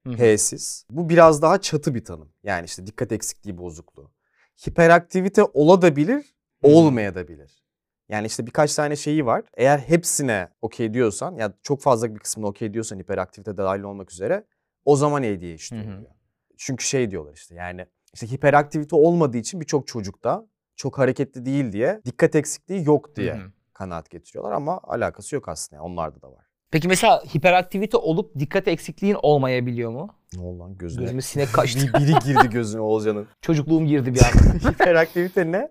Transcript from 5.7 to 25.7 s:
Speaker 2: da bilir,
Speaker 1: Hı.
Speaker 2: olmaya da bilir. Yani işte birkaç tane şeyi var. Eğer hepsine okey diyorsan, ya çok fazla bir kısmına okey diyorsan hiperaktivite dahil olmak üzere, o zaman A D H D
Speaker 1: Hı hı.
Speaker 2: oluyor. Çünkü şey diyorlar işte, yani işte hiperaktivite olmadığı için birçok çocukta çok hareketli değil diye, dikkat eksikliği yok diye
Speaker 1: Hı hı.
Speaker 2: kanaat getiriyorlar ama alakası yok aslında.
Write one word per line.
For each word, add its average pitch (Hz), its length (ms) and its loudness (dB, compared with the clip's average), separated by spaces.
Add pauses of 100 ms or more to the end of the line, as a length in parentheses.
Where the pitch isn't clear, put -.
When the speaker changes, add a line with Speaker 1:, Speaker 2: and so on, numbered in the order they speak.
Speaker 2:
da 160 140 4
bilir, 233 380 -2 (300)
Speaker 1:
Hı. 139 40 8
Speaker 2:
olmaya 131 460 6
da 90 140 -10
bilir. 73 360 -20 (440)
Yani 107 180 -4
işte 117 200 -8
birkaç 151 280 0
tane 147 220 -2
şeyi 147 300 -2
var. 135 160 0 (140)
Eğer 139 220 4
hepsine 131 720 -2 (140)
okey 110 320 -4
diyorsan, 127 420 -2
ya 107 160 -6 (100)
çok - 200 -4
fazla 117 320 0
bir 104 40 -16
kısmına - 280 -8
okey 101 280 -8
diyorsan 110 240 -8
hiperaktivite 95 580 -8
dahil 98 260 -4
olmak 101 300 -14
üzere, 123 320 -4 (400)
o 143 120 6
zaman 143 260 0
A 101 180 -4
D 85 140 -12
H 113 220 -16
D - 0 -
Speaker 1:
Hı 110 40 -12
hı. 104 140 -12
Speaker 2:
oluyor. 101 160 -20 (460)
Çünkü - 280 -8
şey 123 260 -2
diyorlar 78 240 -12
işte, - 200 -20
yani 90 320 -14 (280)
işte 113 160 -14
hiperaktivite 147 680 0
olmadığı 156 400 4
için 160 240 -8
birçok 147 260 -4
çocukta 120 600 -8 (300)
çok - 220 -10
hareketli 127 480 -2
değil 135 260 -2
diye, 151 320 -2
dikkat 147 300 0
eksikliği 160 520 -4
yok 147 300 0
diye 98 180 -4
Speaker 1:
Hı 107 40 -10
hı. 95 120 -16 (240)
Speaker 2:
kanaat 87 360 -12
getiriyorlar - 420 -12
ama 160 300 -6
alakası 101 520 -8
yok 127 140 -8
aslında. 76 340 -14